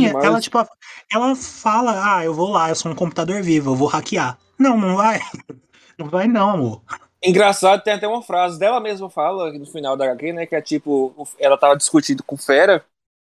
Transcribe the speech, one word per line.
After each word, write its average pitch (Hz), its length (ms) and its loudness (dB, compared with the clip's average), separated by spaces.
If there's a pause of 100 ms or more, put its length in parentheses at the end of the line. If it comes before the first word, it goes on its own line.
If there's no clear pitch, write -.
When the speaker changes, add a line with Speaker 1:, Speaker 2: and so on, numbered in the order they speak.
Speaker 1:
demais. 143 180 0
Speaker 2:
ela, 226 160 2
tipo, 226 260 -2 (440)
ela 247 240 0
fala, 214 800 -2
"Ah, 165 80 -2
eu 165 80 -2
vou 175 160 -2
lá, 165 200 0
eu 160 60 -2
sou 165 160 -6
um 151 40 -8
computador 180 460 -4
vivo, 156 300 0
eu 131 40 2
vou 139 120 0
hackear." 156 500 -4 (200)
Não, 262 200 2
não 190 180 0
vai. 208 240 2
<laughs> - 380 -16 (420)
Não 151 100 -10
vai 185 180 0
não, 208 240 2
amor. 123 320 -2 (400)
Speaker 1:
Engraçado, 196 600 4
tem 214 100 0
até 202 140 -4
uma 226 140 -4
frase 180 380 -2
dela 226 200 2
mesma 202 300 -8
fala 170 420 -4
no 147 140 -14
final 139 320 -6
da 135 80 -2
H 127 100 -2
Q, 151 180 -8
né, 170 120 -8
que 165 100 -6
é 190 60 -2
tipo, 139 560 -2
o, 147 100 -14 (120)
ela 139 180 4
tava 143 180 4
discutindo 143 480 0
com - 120 -10
o - 20 -12
Fera, 160 480 2 (420)